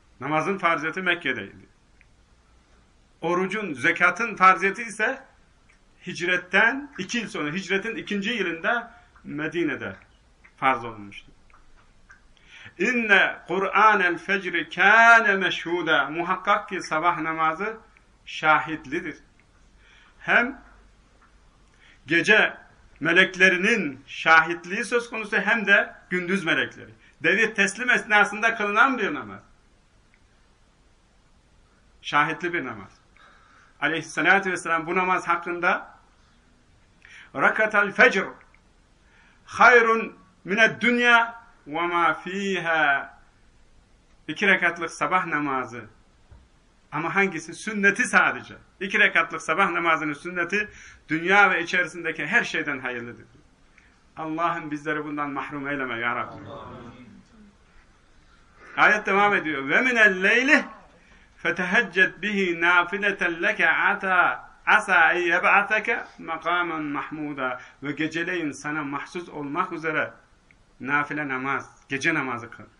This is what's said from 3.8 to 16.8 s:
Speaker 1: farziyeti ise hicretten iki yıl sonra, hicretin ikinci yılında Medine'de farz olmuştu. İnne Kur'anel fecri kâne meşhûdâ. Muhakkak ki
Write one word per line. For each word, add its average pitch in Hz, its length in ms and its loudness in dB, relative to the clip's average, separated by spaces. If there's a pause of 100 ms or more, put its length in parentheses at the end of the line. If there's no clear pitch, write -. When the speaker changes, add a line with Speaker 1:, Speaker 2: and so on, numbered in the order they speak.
Speaker 1:
farziyeti 190 480 4
ise 226 400 -4 (840)
hicretten 185 920 0
iki 190 200 -6
yıl 226 100 -4
sonra, 151 240 -6
hicretin 190 440 -4
ikinci 196 340 -6
yılında 208 720 -4 (220)
Medine'de 143 720 -6 (640)
farz 131 280 0
olmuştu. 107 460 -16 (1500)
İnne 202 600 2 (100)
Kur'anel 190 680 2
fecri 175 520 -4
kâne 220 600 8
meşhûdâ. 165 840 0
Muhakkak 180 580 -2
ki 180 120 -6